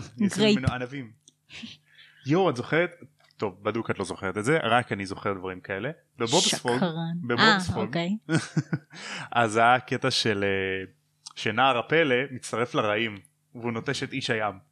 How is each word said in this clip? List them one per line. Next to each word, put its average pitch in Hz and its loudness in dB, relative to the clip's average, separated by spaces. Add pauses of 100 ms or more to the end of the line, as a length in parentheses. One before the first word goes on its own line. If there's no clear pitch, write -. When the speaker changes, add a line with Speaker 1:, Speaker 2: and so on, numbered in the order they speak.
(180)
Speaker 1:
יעשו 202 2
Speaker 2:
גרייפ. 208 4
Speaker 1:
ממנו 127 0
ענבים. 123 -8 (1120)
יואו, 170 4
את 120 -2
זוכרת? 151 0 (460)
טוב, 98 -4
בדוק 107 -2
את 101 -2
לא 98 -2
זוכרת 92 -4
את 104 -4
זה, 156 2
רק 117 2
אני 98 -4
זוכר 98 -4
דברים 92 -8
כאלה. 101 -6 (280)
בבובספוג, 123 2
Speaker 2:
שקרן. 170 0 (300)
Speaker 1:
בבובספוג. 180 2
Speaker 2:
אה, 147 0
אוקיי. 170 -2 (120)
Speaker 1:
<laughs> - -4
אז 113 4
היה 123 8
קטע 131 -2
של, 101 2
אה, 95 -2 (420)
שנער 120 2
הפלא 147 2 (160)
מצטרף 120 -4
לרעים, 107 0 (360)
והוא 120 -4
נוטש 123 -4
את 127 -8
איש 127 -6
הים. 107 -2 (180)